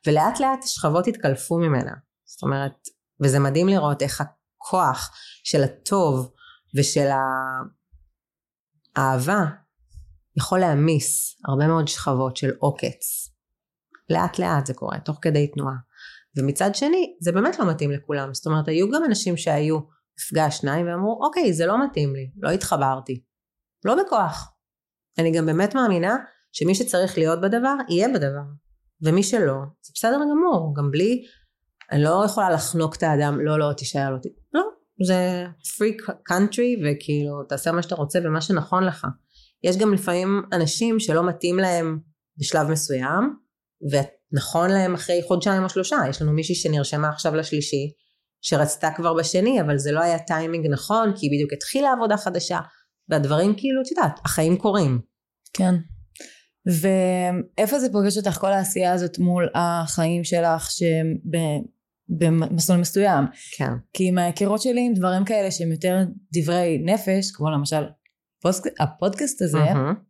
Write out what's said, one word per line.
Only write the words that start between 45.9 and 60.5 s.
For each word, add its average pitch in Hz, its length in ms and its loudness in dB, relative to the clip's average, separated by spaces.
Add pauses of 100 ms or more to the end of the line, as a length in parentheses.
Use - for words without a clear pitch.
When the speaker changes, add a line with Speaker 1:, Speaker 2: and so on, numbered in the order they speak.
Speaker 1:
יש 139 120 -4
לנו 151 100 2
מישהי 156 220 0
שנרשמה 151 540 0
עכשיו 151 280 -2
לשלישי, 147 560 -2 (480)
שרצתה 147 560 0
כבר 170 180 0
בשני, 185 460 2
אבל 147 180 2
זה 147 140 -2
לא 156 80 2
היה 170 180 2
טיימינג 165 520 -4
נכון, 208 460 0
כי 160 100 -4
היא 139 60 2
בדיוק 143 200 0
התחילה 269 400 0
עבודה 226 240 2
חדשה, 180 440 -4 (480)
והדברים 156 480 2
כאילו, 262 260 -2
את 262 80 -6
יודעת, 320 340 0
החיים 165 320 2
קורים. 175 440 2 (520)
Speaker 2:
כן. 185 220 2 (920)
ואיפה 185 1120 0
זה 247 140 0
פוגש 202 240 2
אותך, 196 240 -2
כל 196 120 2
העשייה 185 400 2
הזאת 175 260 -2
מול 175 360 2
החיים 170 720 0
שלך, 170 460 0